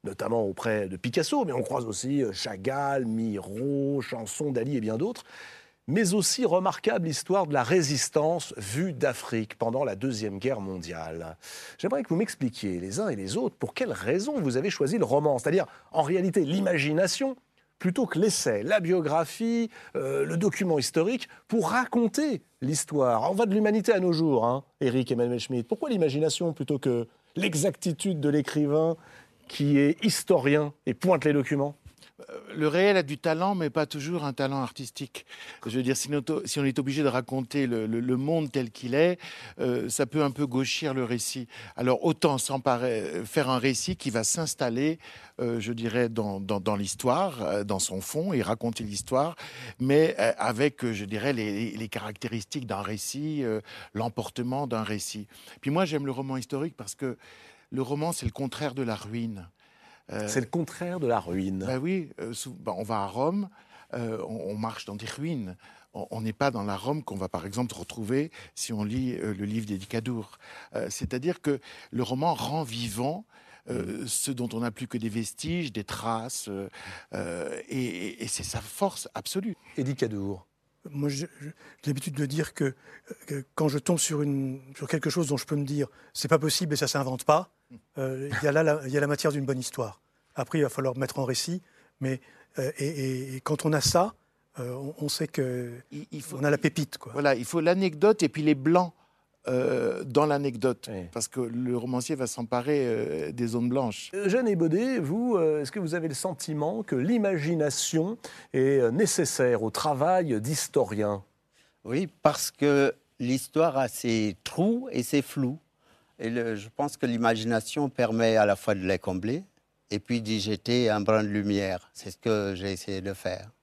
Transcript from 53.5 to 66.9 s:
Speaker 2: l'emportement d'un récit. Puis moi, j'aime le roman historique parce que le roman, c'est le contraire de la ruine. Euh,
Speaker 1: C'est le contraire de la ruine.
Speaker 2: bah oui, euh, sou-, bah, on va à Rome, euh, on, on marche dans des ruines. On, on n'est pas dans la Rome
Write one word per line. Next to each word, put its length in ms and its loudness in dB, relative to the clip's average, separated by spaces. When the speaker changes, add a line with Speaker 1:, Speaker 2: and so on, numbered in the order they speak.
Speaker 2:
l'emportement 760 -4
d'un 180 -2
récit. 440 -6
Puis 100 -2
moi, 140 4
j'aime 220 -2
le 60 -2
roman 260 -4
historique 400 -4
parce 160 -12
que 240 -6
le 120 -2
roman, 300 -2
c'est 140 -6
le 60 0
contraire 420 -4
de 80 -4
la 120 -2
ruine. 560 -6
Euh, 160 -4
Speaker 1:
C'est 120 0
le 60 -4
contraire 540 -4
de 80 0
la 100 4
ruine. 480 -2
Speaker 2:
bah 120 -2
oui, 320 -2
euh, 120 -6
sou-, 280 -10
bah, 160 -6
on 80 -6
va 140 -2
à 100 -2
Rome, 400 0
euh, 260 -4
on, 240 -6
on 20 -4
marche 300 -6
dans 100 -10
des 120 -10
ruines. 500 -6
On, 180 -8
on 80 -6
n'est 120 -2
pas 200 0
dans 100 -4
la 140 -2
Rome 260 -2